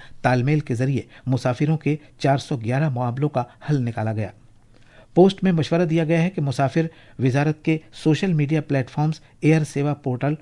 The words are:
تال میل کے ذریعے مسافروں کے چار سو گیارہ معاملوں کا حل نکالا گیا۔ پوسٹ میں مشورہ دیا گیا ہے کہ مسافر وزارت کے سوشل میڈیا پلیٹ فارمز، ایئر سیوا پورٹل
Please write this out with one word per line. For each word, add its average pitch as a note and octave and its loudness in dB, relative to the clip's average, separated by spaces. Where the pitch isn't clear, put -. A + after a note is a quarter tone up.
تال B2 2
میل D3 2
کے B2+ -4
ذریعے C3 -2
مسافروں C3 0
کے D3 -2
چار C#3 2
سو C#3 -6
گیارہ B2 -2
معاملوں B2 -2
کا C3 -2
حل C#3+ 0
نکالا A2+ -4
گیا۔ G#2+ -4
پوسٹ G3 4
میں F#3+ 4
مشورہ E3+ 0
دیا E3 0
گیا E3 2
ہے F3+ 0
کہ F#3 -6
مسافر C#3 0
وزارت C#3+ 0
کے D#3+ 0
سوشل D#3 0
میڈیا D3+ 0
پلیٹ C#3 -2
فارمز، D3+ -2
ایئر D#3 4
سیوا D3 -2
پورٹل C#3 -4